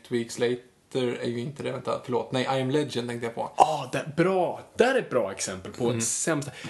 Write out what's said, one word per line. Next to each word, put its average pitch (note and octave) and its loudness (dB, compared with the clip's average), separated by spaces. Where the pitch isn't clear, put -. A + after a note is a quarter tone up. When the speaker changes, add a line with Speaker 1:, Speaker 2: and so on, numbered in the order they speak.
Speaker 1:
Weeks A#2 -2
Later A#2+ -2
är B2 -2
ju A#2+ -2
inte A#2+ -6
det. B2+ -4
Vänta, B2 -4
förlåt. - -2
Nej, C3 2
I B2 0
Am B2+ 0
Legend B2 0
tänkte A#2+ -4
jag A#2 -4
på. A#2 -6
Speaker 2:
Ja, - 4
det, C#3 -4
bra! E3+ 2
Där B3+ 6
är B3 4
ett E3+ -2
bra A2 0
exempel F#2+ -6
på B2+ -2
Speaker 1:
Mm. A2+ 2
Speaker 2:
ett A2+ 0
sämsta. C#3+ 0